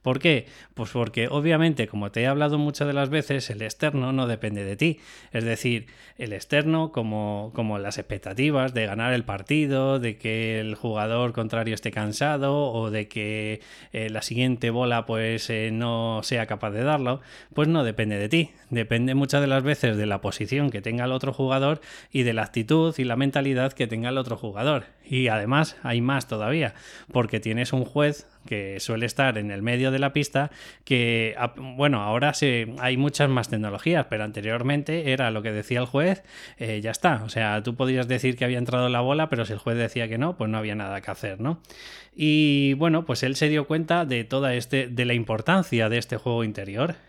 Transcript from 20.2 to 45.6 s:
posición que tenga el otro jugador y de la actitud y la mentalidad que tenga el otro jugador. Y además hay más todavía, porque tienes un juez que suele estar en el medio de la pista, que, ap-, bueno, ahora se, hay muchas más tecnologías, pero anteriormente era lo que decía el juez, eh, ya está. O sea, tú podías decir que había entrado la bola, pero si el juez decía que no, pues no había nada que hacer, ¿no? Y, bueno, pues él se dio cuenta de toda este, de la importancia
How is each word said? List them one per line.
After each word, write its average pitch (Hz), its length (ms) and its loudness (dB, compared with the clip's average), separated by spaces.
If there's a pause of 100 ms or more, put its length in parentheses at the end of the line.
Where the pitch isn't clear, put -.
posición 127 480 -2
que 104 120 -6
tenga 117 240 -2
el 127 60 -2
otro 131 220 -2
jugador 135 480 0 (300)
y 135 120 2
de 117 100 2
la 113 100 0
actitud 156 540 2
y 131 80 0
la 120 100 0
mentalidad 135 580 2
que 127 140 -2
tenga 113 220 -2
el 135 100 0
otro 127 180 -4
jugador. 113 480 -2 (220)
Y 127 200 2
además 113 560 2
hay 117 180 2
más 131 260 0
todavía, 113 460 -2 (400)
porque 113 260 2
tienes 113 340 -2
un 127 120 2
juez 147 420 0 (200)
que 98 320 -6
suele 113 260 -2
estar 123 320 2
en 104 140 -4
el 98 100 -6
medio 123 300 2
de 135 80 0
la 139 140 0
pista, 143 380 0 (320)
que, 117 540 2
ap-, 123 200 -2
bueno, 131 440 2
ahora 120 320 2
se, 120 460 0
hay 127 180 2
muchas 143 320 4
más 127 200 0
tecnologías, 107 600 0
pero 107 140 -2
anteriormente 131 880 -2
era 131 200 2
lo 107 120 -4
que 110 80 -4
decía 107 280 -2
el 127 60 0
juez, 160 380 0 (340)
eh, 110 240 -4
ya 110 100 -4
está. 117 320 2
O 110 60 -8
sea, 107 320 0
tú 120 140 -4
podías 127 320 0
decir 127 280 0
que 123 100 -2
había 123 120 0
entrado 123 320 2
la 120 120 2
bola, 147 280 2
pero 117 160 0
si 110 80 -6
el 104 60 -6
juez 117 180 -2
decía 117 300 0
que 110 100 -4
no, 165 200 0
pues 110 120 -2
no 110 80 0
había 107 180 -4
nada 98 260 -6
que 101 100 -8
hacer, 98 280 -8
¿no? 147 220 -2 (540)
Y, 151 580 6
bueno, 160 320 4
pues - 180 0
él 131 120 0
se 151 140 4
dio 151 180 2
cuenta 165 380 2
de 123 180 0
toda 131 320 0
este, 123 320 0
de 123 180 0
la 123 80 2
importancia 117 760 2